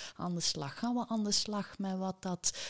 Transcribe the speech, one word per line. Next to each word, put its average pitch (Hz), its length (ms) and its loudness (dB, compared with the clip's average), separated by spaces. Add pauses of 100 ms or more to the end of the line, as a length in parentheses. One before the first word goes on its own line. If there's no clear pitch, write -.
(140)
aan 175 200 -2
de 170 60 0
slag. 143 380 0
Gaan 240 160 0
we 240 120 0
aan 226 160 2
de 208 80 2
slag 202 460 0
met 190 200 0
wat 185 240 -2
dat, - 360 0 (120)